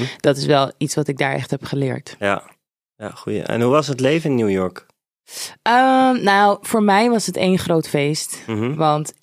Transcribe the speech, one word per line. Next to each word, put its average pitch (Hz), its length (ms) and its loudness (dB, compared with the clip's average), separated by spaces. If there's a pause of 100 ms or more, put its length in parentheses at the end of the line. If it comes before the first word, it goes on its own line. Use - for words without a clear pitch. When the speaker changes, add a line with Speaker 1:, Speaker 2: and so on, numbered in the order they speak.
(200)
Speaker 1:
dat 143 160 4
is 139 100 -6
wel 143 320 2
iets 151 160 -4
wat 151 140 -2
ik 139 100 -4
daar 139 160 -2
echt 139 160 -6
heb 139 140 -6
geleerd. 135 540 -6
Speaker 2:
Ja. 101 240 0 (540)
Ja, 107 140 -12
goeie. 104 320 -6
En - 180 -2
hoe 123 100 2
was 147 160 2
het 131 140 -6
leven 156 300 0
in 135 60 0
New 110 140 2
York? 92 360 -2 (760)
Speaker 1:
Ehm, 254 600 4
nou, 202 380 4
voor 226 220 -2
mij 208 280 4
was 226 160 0
het 180 100 -6
één 185 220 2
groot 160 300 0
feest. 147 580 -4
Speaker 2:
Mhm. 113 280 -4
Speaker 1:
Want 151 380 0 (100)